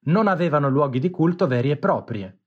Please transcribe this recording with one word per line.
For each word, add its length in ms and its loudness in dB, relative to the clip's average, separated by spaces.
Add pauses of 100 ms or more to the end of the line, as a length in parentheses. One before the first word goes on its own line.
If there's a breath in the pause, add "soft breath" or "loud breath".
Non 200 2
avevano 400 0
luoghi 320 0
di 100 0
culto 380 0
veri 240 0
e 60 -2
propri. 520 -4 (180)